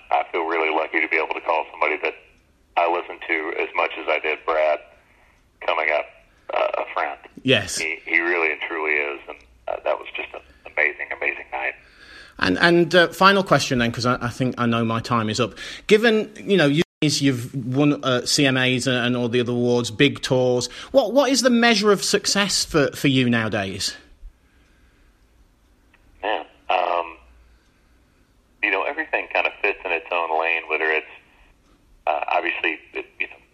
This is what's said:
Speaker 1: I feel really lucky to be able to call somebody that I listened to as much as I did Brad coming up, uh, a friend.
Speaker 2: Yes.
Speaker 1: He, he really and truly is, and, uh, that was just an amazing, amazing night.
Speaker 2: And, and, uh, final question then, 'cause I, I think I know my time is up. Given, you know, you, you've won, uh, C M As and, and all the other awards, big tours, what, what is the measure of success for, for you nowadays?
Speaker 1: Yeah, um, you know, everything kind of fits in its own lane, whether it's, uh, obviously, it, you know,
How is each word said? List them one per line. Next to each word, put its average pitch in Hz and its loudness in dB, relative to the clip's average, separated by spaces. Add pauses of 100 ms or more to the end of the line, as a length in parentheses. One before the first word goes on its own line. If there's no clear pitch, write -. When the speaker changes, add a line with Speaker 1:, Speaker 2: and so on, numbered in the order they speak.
(100)
Speaker 1:
I 73 0
feel 85 -2
really 80 0
lucky 80 -2
to 80 -2
be 82 -2
able 76 -2
to - -6
call 80 0
somebody 78 -2
that 78 -4 (640)
I 85 2
listened 87 -6
to 80 -2
as 80 -4
much 82 0
as 78 -10
I 78 0
did 76 -4
Brad 78 0 (840)
coming 82 -2
up, 73 -2 (460)
uh, - -2
a - -8
friend. 78 -4 (260)
Speaker 2:
Yes. 107 0
Speaker 1:
He, 80 -6
he 82 0
really 85 0
and 76 -6
truly 78 -4
is, 73 -4
and, 73 -16 (300)
uh, 50 -6
that 76 0
was - -14
just - -10
an - -14 (320)
amazing, - -2 (100)
amazing - -6
night. 131 -6 (640)
Speaker 2:
And, 92 0
and, 170 4
uh, 170 6
final 190 4
question 143 2
then, 117 0
'cause 117 -6
I, 123 2
I 117 -4
think 123 -4
I 120 0
know 117 2
my 113 -2
time 113 -2
is 107 -2
up. 113 -2 (320)
Given, 214 4
you 202 0
know, 160 6
you, 147 4 (180)
you've 135 0
won, 135 2
uh, 123 0
C 147 2
M 131 2
As 127 2
and, 127 2
and 123 0
all 120 0
the 123 2
other 120 -2
awards, 120 2
big 143 2
tours, 127 2 (240)
what, 233 4
what 262 4
is 269 2
the 254 4
measure 233 4
of 190 2
success - 0
for, 143 2
for - 0
you 131 4
nowadays? 104 -2 (2250)
Speaker 1:
Yeah, 95 -4 (260)
um, 87 -2 (1500)
you 104 -2
know, 95 0
everything 143 -6
kind 87 0
of - -2
fits 101 -2
in 92 -4
its 82 -6
own 82 -2
lane, 82 -2
whether 78 -2
it's, 78 -2 (1000)
uh, 76 0 (120)
obviously, 85 -2 (160)
it, 64 -8 (140)
you - -4
know, - -20 (180)